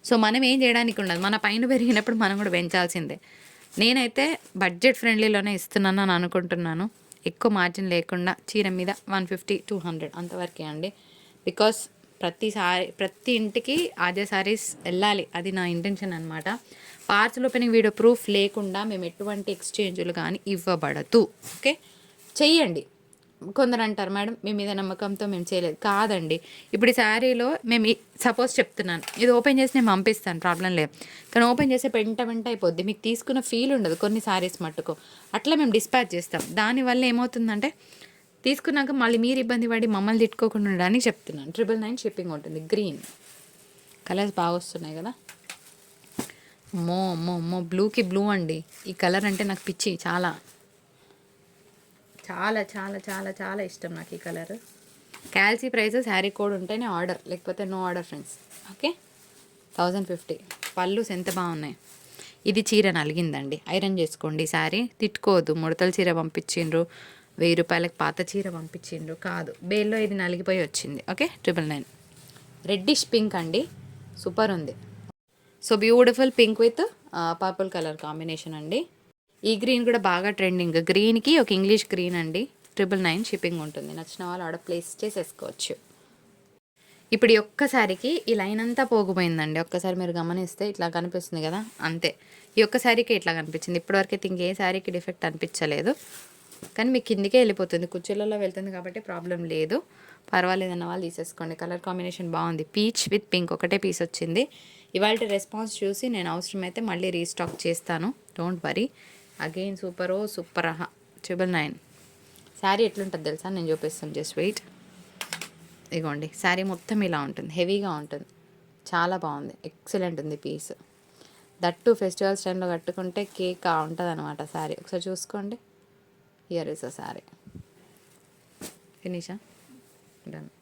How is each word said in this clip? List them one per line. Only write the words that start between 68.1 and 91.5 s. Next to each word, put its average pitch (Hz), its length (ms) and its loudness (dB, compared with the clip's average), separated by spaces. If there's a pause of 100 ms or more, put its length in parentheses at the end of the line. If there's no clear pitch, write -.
చీర 196 140 -4
పంపించిండ్రు. 160 640 -12
కాదు, 165 480 -8
బేల్లో 214 340 0
ఇది 214 180 0
నలిగిపోయి 180 480 0
వచ్చింది. - 480 -6
ఓకే, 277 160 0
ట్రిపుల్ 165 420 0
నైన్. 143 160 -4 (800)
రెడ్డిష్ 202 460 2
పింక్ 214 220 2
అండి, 180 340 0 (500)
సూపర్ 208 320 0
ఉంది. 165 240 -4 (1000)
So 220 40 6
beautiful 240 540 8 (100)
pink 220 160 6
with, 233 300 4 (280)
ఆ, 170 180 -2
పర్పుల్ 185 380 -2
కలర్ 160 260 -4
కాంబినేషన్ 156 580 -8
అండి. 170 320 -4 (580)
ఈ 220 120 4
గ్రీన్ 240 280 2
కూడా 233 140 4
బాగా 185 320 2
ట్రెండింగ్. 180 440 0
గ్రీన్కి 214 640 4
ఒక 233 140 4
ఇంగ్లీష్ 196 400 4
గ్రీన్ 175 240 -2
అండి. 170 320 -4 (260)
ట్రిపుల్ 190 300 0
నైన్ 175 200 0
షిప్పింగ్ 170 360 -2
ఉంటుంది. 147 340 -10
నచ్చిన 160 300 -12
వాళ్ళు 180 200 -8
ఆర్డర్ 165 240 -8
ప్లేస్ 170 360 -6
చేసేసుకోవచ్చు. - 720 -8 (1400)
ఇప్పుడు 226 200 6
ఈ 220 40 10
ఒక్కసారికి 240 920 0
ఈ 226 60 2
లైన్ 208 260 -2
అంతా 240 240 0
పోగుపోయిందండి. 175 760 2
ఒక్కసారి 180 360 -2
మీరు 180 160 -4
గమనిస్తే 175 560 -4
ఇట్లా 185 200 -4
కనిపిస్తుంది 170 560 -4
కదా, 180 200 -4 (160)